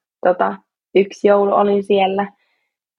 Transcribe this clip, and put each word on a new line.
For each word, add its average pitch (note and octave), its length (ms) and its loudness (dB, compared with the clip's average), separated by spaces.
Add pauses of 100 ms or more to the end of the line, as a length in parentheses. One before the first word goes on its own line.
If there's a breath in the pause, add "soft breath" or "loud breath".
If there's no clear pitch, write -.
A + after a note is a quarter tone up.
(260)
tota, F#3+ 300 -2 (400)
yksi G3 320 0
joulu G3+ 260 2
olin G3+ 300 0
siellä. G3 440 -2 (720)